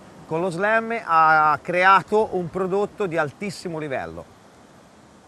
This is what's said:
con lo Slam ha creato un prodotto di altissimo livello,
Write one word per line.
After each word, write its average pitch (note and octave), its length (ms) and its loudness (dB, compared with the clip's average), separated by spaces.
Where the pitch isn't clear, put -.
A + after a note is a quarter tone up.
con D#3+ 160 -4
lo F#3 80 -2
Slam A3 560 -2
ha D#3 560 4
creato F#3+ 680 2
un F3+ 180 -4
prodotto G3 560 -4
di E3 100 -6
altissimo E3 640 -6
livello, F#2+ 480 -8